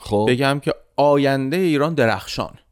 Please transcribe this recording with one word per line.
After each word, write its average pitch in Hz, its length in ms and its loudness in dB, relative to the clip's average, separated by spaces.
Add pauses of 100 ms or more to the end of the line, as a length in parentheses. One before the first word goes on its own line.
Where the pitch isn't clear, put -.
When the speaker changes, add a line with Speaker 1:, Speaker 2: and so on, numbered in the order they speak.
Speaker 1:
خب. 104 280 0
Speaker 2:
بگم 139 360 0
که 156 100 -2 (220)
آینده 139 600 2
ایران 160 380 0
درخشان، 110 560 -2 (220)